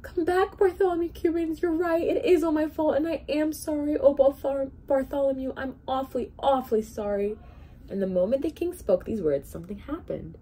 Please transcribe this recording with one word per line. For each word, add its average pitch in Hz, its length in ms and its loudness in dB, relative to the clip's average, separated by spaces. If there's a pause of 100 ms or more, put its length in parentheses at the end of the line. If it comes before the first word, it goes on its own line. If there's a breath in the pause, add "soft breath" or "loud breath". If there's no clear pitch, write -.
Come - 240 -4
back, 370 320 2
Bartholomew 359 520 2
Cubans. 330 520 -2
You're 349 120 0
right. 330 300 2
It - 220 0
is 330 200 6
all 330 80 2
my 311 160 2
fault, 311 280 0
and 302 120 0
I 311 200 -4
am 302 240 0
sorry. 294 460 -2
Oh, 277 160 6
Barthol-, 277 560 2 (160)
Bartholomew, 269 680 0
I'm 262 180 -6 (140)
awfully, 262 500 -4
awfully 247 440 2
sorry. 208 540 -4 (520 loud breath)
And 196 120 -6
the 190 60 0
moment 190 360 2
the 330 80 0
king 339 240 -4
spoke - 300 0
these 220 160 -6
words, 147 300 -2
something 175 280 -12
happened. 170 640 -10